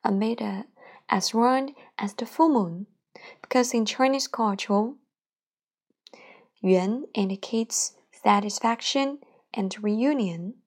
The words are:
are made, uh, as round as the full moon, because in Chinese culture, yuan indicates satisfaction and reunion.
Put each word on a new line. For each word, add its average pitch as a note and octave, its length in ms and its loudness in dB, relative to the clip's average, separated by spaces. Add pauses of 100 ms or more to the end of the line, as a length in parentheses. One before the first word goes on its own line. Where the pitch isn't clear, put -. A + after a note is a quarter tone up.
are G#3 80 2
made, A3 280 -2
uh, G3+ 220 -6 (460)
as F#3+ 260 -2
round C4 380 2 (260)
as G#3 160 -4
the A#3 100 -6
full E4 240 2
moon, G3 380 0 (560)
because B3 320 0
in A3+ 100 2
Chinese C4+ 440 2
culture, G#3+ 640 0 (1700)
yuan F#3+ 420 2 (100)
indicates G3+ 800 -2 (180)
satisfaction A#3 1040 0 (340)
and F#3+ 300 -4
reunion. G#3 720 0 (120)